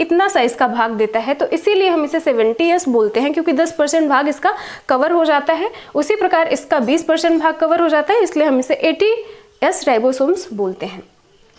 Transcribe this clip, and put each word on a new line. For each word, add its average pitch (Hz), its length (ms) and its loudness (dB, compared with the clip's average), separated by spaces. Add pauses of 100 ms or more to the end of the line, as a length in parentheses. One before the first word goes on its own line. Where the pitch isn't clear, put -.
इतना 339 280 2
सा 381 120 0
इसका 240 280 0
भाग 226 220 -2
देता 214 280 -2
है, 247 160 -2
तो - 120 -4
इसीलिए 381 420 0
हम 330 160 0
इसे 311 160 -4
सेवेंटी 233 440 0
एस 339 240 0
बोलते 226 320 0
हैं, 285 120 0
क्योंकि 330 200 0
दस 330 200 0
परसेंट 311 360 0
भाग 285 200 2
इसका 349 260 -2 (340)
cover 277 240 2
हो 339 120 2
जाता 294 280 0
है। 359 180 -2 (240)
उसी 294 220 0
प्रकार 370 320 2
इसका 285 300 0
बीस 277 240 0
परसेंट 330 380 0
भाग 320 140 0
cover 320 260 0
हो 339 80 2
जाता 302 260 0
है, 466 80 4
इसलिए 311 240 0
हम 269 120 2
इसे 262 160 0
एटी 415 500 0 (380)
एस - 260 0
ribosomes 269 640 0
बोलते 196 340 -6
हैं। 185 160 -14 (560)